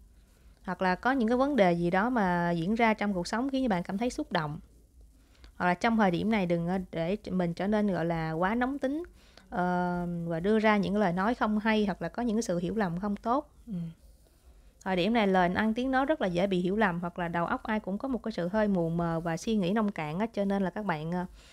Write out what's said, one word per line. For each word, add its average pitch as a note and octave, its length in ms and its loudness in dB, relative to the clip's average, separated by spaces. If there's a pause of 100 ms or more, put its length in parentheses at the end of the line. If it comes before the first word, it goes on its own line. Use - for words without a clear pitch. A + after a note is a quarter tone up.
(640)
Hoặc F3+ 180 -6
là F#3 140 2
có A#3+ 160 0
những B3 160 2
cái B3 100 2
vấn C#4 180 2
đề F#3 180 6
gì E3+ 160 0
đó F#3+ 200 2
mà F3 420 2
diễn F3 240 -2
ra A3+ 180 4
trong G#3 200 -2
cuộc F3+ 140 -4
sống B3 220 -2
khiến C4 140 -2
cho B3+ 60 2
bạn F3+ 140 0
cảm F#3+ 140 -4
thấy A#3+ 120 -2
xúc D4+ 220 -6
động. D3+ 280 -2 (960)
Hoặc F3+ 100 -2
là F3 80 4
trong A3+ 240 2
thời G3 140 4
điểm F3 200 0
này G3+ 140 2
đừng, E3+ 220 0
ờ, F#3+ 120 0 (120)
để E3 260 -2 (140)
mình F3 220 0
trở F#3 140 -4
nên, G#3 200 2
gọi E3 180 0
là, E3 260 -2
quá F3+ 240 0
nóng B3+ 240 -2
tính, C#4+ 240 -4 (460)
ờ, F3+ 580 0 (200)
và E3 120 -4
đưa G#3 200 2
ra G#3+ 180 4
những F#3 200 0
lời F#3 160 2
nói G3+ 220 0
không G#3+ 240 0
hay G#3+ 260 2
hoặc F3+ 160 -4
là E3+ 80 -4
có A#3 140 -6
những A3 120 0
cái A#3 80 0
sự F3 140 -2
hiểu F3 180 -2
lầm F3+ 240 -2
không G3+ 160 -4
tốt. B3+ 360 -2 (160)
Ừ. A3+ 60 -10 (1160)
Thời F#3+ 60 0
điểm F3+ 180 2
này G#3+ 140 4
lời F#3 280 6
ăn A3 180 2
tiếng B3+ 180 -2
nói C4 140 2
rất D#4 160 0
là G#3 60 2
dễ F3 200 2
bị F#3+ 120 0
hiểu F#3 160 0
lầm, F#3 240 2
hoặc F3 200 -6
là F3 80 -2
đầu E3+ 180 -2
óc - 180 -4
ai G#3+ 160 -2
cũng G3 180 -4
có C#4 100 -8
một B3+ 160 -4
cái A3 80 -6
sự F3 160 -2
hơi G#3+ 200 0
mù E3+ 220 0
mờ E3+ 300 -2
và E3 180 -4
suy A3+ 180 -2
nghĩ F#3+ 180 2
nông G#3+ 180 0
cạn D#3 280 -6
á, A3 140 -2
cho G3+ 120 -2
nên G3 180 0
là F3+ 60 0
các G#3+ 160 -6
bạn, D#3+ 260 -4
ờ, F3+ 140 -2 (280)